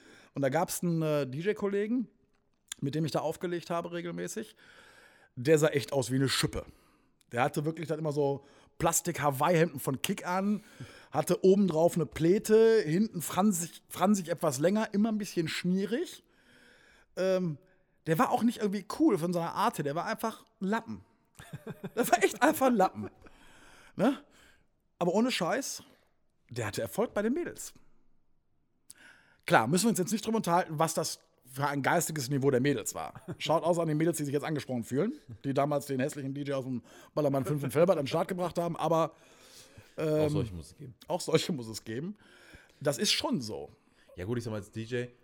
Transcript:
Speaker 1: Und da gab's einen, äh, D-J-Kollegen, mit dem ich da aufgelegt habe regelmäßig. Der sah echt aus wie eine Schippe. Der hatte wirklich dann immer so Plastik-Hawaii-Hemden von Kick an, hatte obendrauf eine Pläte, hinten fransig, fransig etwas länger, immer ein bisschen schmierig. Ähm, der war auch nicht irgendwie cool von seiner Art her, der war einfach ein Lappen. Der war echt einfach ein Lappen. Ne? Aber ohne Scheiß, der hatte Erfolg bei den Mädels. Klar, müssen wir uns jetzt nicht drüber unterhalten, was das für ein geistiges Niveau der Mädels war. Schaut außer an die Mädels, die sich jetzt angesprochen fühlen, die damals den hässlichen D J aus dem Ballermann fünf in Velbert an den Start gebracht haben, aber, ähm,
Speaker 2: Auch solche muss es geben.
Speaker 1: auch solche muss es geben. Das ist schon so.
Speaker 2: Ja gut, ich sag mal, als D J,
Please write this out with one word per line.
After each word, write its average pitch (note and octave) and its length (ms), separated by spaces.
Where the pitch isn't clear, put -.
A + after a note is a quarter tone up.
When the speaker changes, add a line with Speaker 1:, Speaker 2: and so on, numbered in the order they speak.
Speaker 1:
Und C#3 80
da C3+ 80
gab's E3 340
einen, E3+ 180
äh, D3 260
D-J-Kollegen, G3+ 800
mit C#3 140
dem D#3+ 100
ich C#3+ 60
da D#3+ 80
aufgelegt E3 500
habe E3+ 220
regelmäßig. F3 640
Der D3 220
sah D3+ 100
echt D3 260
aus B2+ 180
wie C3 40
eine C3 120
Schippe. - 380
Der A#2+ 120
hatte D3 200
wirklich D#3+ 240
dann D3+ 100
immer D#3 140
so C#3 340
Plastik-Hawaii-Hemden D#3 1000
von C3 220
Kick F#3+ 260
an, F#3+ 360
hatte E3 340
obendrauf F3+ 500
eine D#3+ 100
Pläte, G#3+ 760
hinten F3 400
fransig, F3 680
fransig F#3 420
etwas D3+ 300
länger, G3+ 340
immer G#3 160
ein A3 80
bisschen F3 300
schmierig. G3 760
Ähm, F#3 420
der D#3 120
war B3 140
auch A3+ 120
nicht A#3 140
irgendwie G3+ 280
cool D4 180
von E3+ 140
seiner E3+ 220
Art G3+ 240
her, D#3+ 60
der C#3+ 120
war E3 100
einfach A3 380
ein F#3+ 60
Lappen. D3+ 380
Der A#3 140
war F4 120
echt - 200
einfach C4+ 260
ein B3 80
Lappen. G3+ 340
Ne? A#3+ 220
Aber F3 160
ohne A#3 180
Scheiß, G#3 520
der A2+ 180
hatte A#2 140
Erfolg - 320
bei G#3 80
den A3+ 120
Mädels. - 400
Klar, B2 220
müssen F3 180
wir A#3 60
uns F3+ 80
jetzt E3+ 120
nicht G#3+ 140
drüber A3+ 120
unterhalten, E3+ 420
was D#3+ 140
das - 260
für C3+ 160
ein C#3+ 140
geistiges D3 480
Niveau C#3 220
der B2 100
Mädels C3+ 320
war. D#2+ 200
Schaut D#3 240
außer E3+ 180
an E3 60
die D3+ 80
Mädels, E3 220
die D3+ 60
sich C#3 100
jetzt C#3+ 100
angesprochen C3 400
fühlen, E3 300
die C#3 100
damals C#3+ 340
den C3+ 120
hässlichen C#3 360
D C#3+ 80
J C#3 120
aus C3+ 80
dem B2 200
Ballermann C#3 280
fünf C#3+ 200
in B2+ 100
Velbert F3 240
an D3 60
den C3 40
Start E3 200
gebracht F3+ 320
haben, E3+ 180
aber, D#3+ 360
ähm, D3+ 240
Speaker 2:
Auch D3+ 80
solche C#3 240
muss E2 140
es - 100
geben. B2+ 160
Speaker 1:
auch F3 140
solche D#3+ 300
muss B2 160
es A2 160
geben. C#3+ 320
Das C#3+ 200
ist G#3 120
schon B3+ 300
so. E2 300
Speaker 2:
Ja F2+ 100
gut, A#2+ 120
ich A#2 60
sag A2+ 80
mal, G#2+ 60
als F#2+ 120
D A2 140
J, B2 260